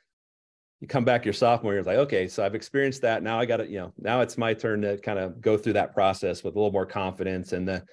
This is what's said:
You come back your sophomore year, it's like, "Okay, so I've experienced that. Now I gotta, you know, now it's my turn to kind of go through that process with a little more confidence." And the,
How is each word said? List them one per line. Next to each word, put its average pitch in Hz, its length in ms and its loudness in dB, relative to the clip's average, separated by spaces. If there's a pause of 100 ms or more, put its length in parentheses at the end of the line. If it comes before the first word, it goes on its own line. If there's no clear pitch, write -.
(800)
You - 60 -14
come 127 160 0
back 120 220 2
your 104 80 0
sophomore 117 400 2
year, 101 60 0
it's 92 80 -4
like, 98 100 2
"Okay, 110 320 2
so - 120 -4
I've 98 140 0
experienced 135 460 -2
that. 110 200 2
Now 110 160 -2
I 123 80 0
gotta, 113 220 0
you 98 120 -6
know, 90 180 -8
now 120 240 0
it's 117 160 -2
my 113 160 2
turn 107 300 -2
to 101 120 0
kind 101 240 -4
of 92 220 -6
go 107 160 4
through 107 160 0
that 98 200 0
process 95 480 2
with 90 140 -6
a - 20 -6
little 104 140 2
more 95 140 0
confidence." 92 640 -4
And 92 160 -2
the, 95 260 -4